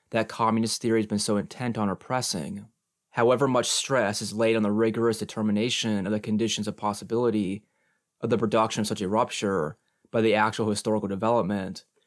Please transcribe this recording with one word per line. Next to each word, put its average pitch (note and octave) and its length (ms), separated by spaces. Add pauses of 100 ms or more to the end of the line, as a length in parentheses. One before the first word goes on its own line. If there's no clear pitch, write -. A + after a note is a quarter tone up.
(100)
that A2+ 180
communist A2+ 520
theory A2+ 200
has G#2+ 60
been G#2 120
so G#2 180
intent A#2 400
on G#2+ 120
repressing. G2 800 (440)
However B2 360
much B2 220
stress A2 540
is F#2 100
laid A2+ 240
on A2 60
the G#2 100
rigorous A2+ 460
determination G#2+ 880
of G#2 60
the G#2+ 80
conditions G#2+ 460
of G#2+ 120
possibility G#2 840 (600)
of A2 80
the A2+ 80
production A2+ 420
of G#2+ 60
such G#2+ 160
a F2+ 60
rupture G2 680 (340)
by A#2 120
the A2 120
actual G#2+ 360
historical G#2 380
development, G2 760 (220)